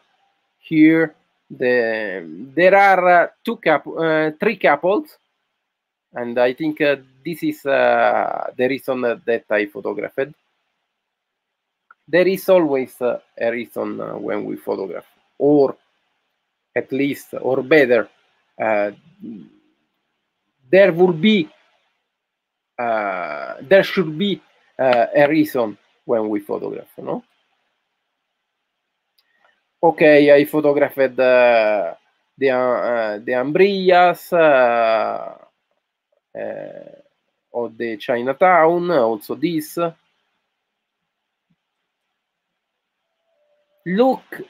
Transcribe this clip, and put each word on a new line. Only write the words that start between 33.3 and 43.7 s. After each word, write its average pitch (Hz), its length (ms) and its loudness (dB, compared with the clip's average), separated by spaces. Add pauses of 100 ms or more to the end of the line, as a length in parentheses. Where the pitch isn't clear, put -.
umbrellas, 180 1000 2
uh, 117 1040 2 (1000)
uh, 50 560 -14 (640)
of 113 240 -8
the 117 180 -6
Chinatown, 165 960 0
also 113 440 -2
this. 156 420 -6 (4000)